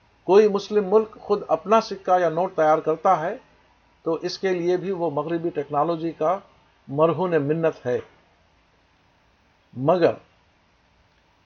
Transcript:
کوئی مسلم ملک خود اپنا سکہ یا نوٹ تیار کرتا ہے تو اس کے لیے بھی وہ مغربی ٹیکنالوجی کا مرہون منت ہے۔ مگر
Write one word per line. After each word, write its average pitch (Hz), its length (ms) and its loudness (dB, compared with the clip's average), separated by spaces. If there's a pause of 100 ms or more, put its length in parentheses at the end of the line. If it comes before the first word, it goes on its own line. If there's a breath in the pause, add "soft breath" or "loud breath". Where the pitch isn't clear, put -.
(240)
کوئی 208 240 6
مسلم 196 460 -2
ملک 220 260 0
خود - 280 -2
اپنا 190 320 0
سکہ 185 400 -2
یا 175 80 2
نوٹ 170 280 -4
تیار 156 220 4
کرتا 160 420 0
ہے 185 160 -6 (680)
تو 160 100 -4
اس 175 260 -6
کے 190 140 -2
لیے 175 240 0
بھی 180 140 -6
وہ 170 200 -2
مغربی 165 400 -4
ٹیکنالوجی 156 640 -2
کا 160 260 -2 (500)
مرہون 160 420 2
منت 156 560 -2
ہے۔ 123 120 -2 (1800)
مگر 147 380 2 (1300)